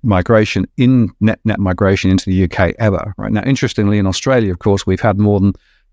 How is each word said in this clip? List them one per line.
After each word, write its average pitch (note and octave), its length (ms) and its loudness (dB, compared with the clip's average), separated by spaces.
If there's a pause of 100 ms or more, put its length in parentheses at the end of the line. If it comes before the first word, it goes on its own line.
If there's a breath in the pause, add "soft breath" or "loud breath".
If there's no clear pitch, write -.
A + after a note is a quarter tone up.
migration G#2+ 640 0 (100)
in B2 340 2 (100)
net, A2 240 0
net G#2+ 140 -2
migration F#2+ 520 0
into F#2+ 160 0
the F#2+ 100 -2
U F#2 120 0
K - 300 -2
ever. G2+ 400 -2
Right G#2+ 140 -6
now, A2 100 -2
interestingly, G#2+ 560 0
in G2 80 0
Australia, A2 460 -2
of E2+ 80 -8
course, G2 260 0
we've F#2+ 140 0
had G2+ 180 0
more G#2 220 2
than G2 120 2 (400 soft breath)